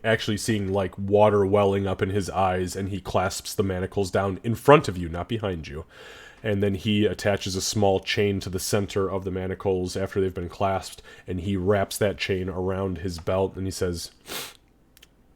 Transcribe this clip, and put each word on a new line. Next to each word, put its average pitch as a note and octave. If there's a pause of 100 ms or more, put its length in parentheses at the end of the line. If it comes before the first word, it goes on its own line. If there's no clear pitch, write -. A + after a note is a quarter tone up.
actually -
seeing, G2+
like, F#2+
water G2+
welling G2
up F#2
in G2+
his F#2+
eyes, F#2
and G2
he G2
clasps -
the -
manacles F#2+
down G2
in A#2
front C#3+
of F#2
you, F2
not F2
behind G2
you. D2+ (580)
And G2+
then G2+
he G#2
attaches G2
a F#2+
small G2
chain G2+
to -
the F#2
center G2
of F#2
the F#2+
manacles F#2
after F#2+
they've F#2+
been F2
clasped, F#2+ (260)
and F#2
he G2
wraps G2
that G2+
chain F#2
around F#2
his E2+
belt, F#2+
and F#2+
he F#2+
says, F2+ (1200)